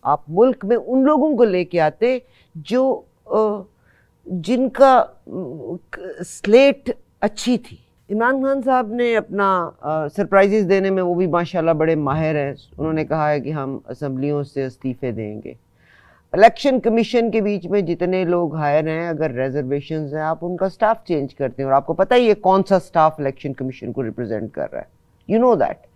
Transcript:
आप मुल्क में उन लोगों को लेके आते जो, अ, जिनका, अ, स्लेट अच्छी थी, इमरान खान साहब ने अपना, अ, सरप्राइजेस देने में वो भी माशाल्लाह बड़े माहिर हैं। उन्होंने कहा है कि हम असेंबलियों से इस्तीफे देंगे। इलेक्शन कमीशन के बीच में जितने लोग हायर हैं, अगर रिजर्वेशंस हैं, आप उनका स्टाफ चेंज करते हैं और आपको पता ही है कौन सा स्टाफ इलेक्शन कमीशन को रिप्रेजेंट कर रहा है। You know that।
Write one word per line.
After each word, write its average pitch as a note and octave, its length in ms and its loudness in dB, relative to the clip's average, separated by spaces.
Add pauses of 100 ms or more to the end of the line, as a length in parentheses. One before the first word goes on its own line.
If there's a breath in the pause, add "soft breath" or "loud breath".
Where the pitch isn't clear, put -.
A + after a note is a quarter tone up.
आप C#3+ 240 -2
मुल्क G#3+ 360 2
में A3+ 100 2
उन A#3+ 280 0
लोगों D4+ 320 2
को A#3+ 80 4
लेके F3+ 360 0
आते A#3 420 0 (360 soft breath)
जो, B3+ 500 -2 (260)
अ, G#3 280 0 (680)
जिनका, B3 680 2
अ, - 240 -2 (1000)
स्लेट B3 760 4 (260)
अच्छी G#3 360 -2
थी, - 220 -12 (320)
इमरान B3 320 0
खान C4+ 180 0
साहब B3 320 0
ने A#3+ 220 0
अपना, G3 680 -2
अ, D#3 240 -2
सरप्राइजेस G3 560 4
देने F#3+ 280 2
में F#3 120 0
वो F3 120 0
भी F#3 120 0
माशाल्लाह E3 460 0
बड़े D#3+ 220 2
माहिर D3+ 400 -2
हैं। C#3+ 200 -4 (240)
उन्होंने D#3 260 -2
कहा D#3 240 -2
है D3 120 0
कि B2 100 -6
हम C#3 380 -8
असेंबलियों C#3+ 540 -4
से C#3 220 -6
इस्तीफे B2+ 460 -8
देंगे। G#2+ 380 -10 (880 soft breath)
इलेक्शन A#3 440 4
कमीशन A3+ 520 0
के A3 100 0
बीच G3 240 -2
में F#3+ 200 0
जितने F3+ 400 -2
लोग E3+ 300 -2
हायर D#3 320 0
हैं, E3 220 -4
अगर D3+ 340 -4
रिजर्वेशंस C#3+ 680 -4
हैं, D#3 80 -6
आप D#3+ 220 -4
उनका F3+ 240 -4
स्टाफ A3 400 -2
चेंज C#3+ 260 -4
करते C3+ 280 -6
हैं C3+ 60 -4
और C3+ 80 2
आपको C#3+ 180 0
पता F#3+ 220 2
ही B3 120 4
है G#3+ 60 6
कौन F#3+ 280 2
सा F#3+ 180 2
स्टाफ D#3 400 2
इलेक्शन C#3 340 -6
कमीशन B2+ 380 -8
को C3+ 100 -6
रिप्रेजेंट A2 520 -6
कर C2+ 120 -6
रहा - 140 -10
है। - 80 -14 (440)
You A3+ 160 4
know G3+ 140 4
that। - 160 -2 (180)